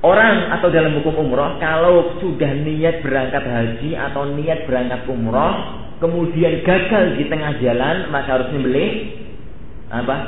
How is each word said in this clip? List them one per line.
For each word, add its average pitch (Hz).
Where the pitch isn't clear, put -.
Orang 196
atau 180
dalam 156
hukum 151
umroh, 147
kalau 170
sudah 151
niat 156
berangkat 131
haji 120
atau 139
niat 151
berangkat 123
umroh, 127
kemudian 165
gagal 185
di 147
tengah 147
jalan, 135
maka 135
harus 131
nyembelih 139
apa? 123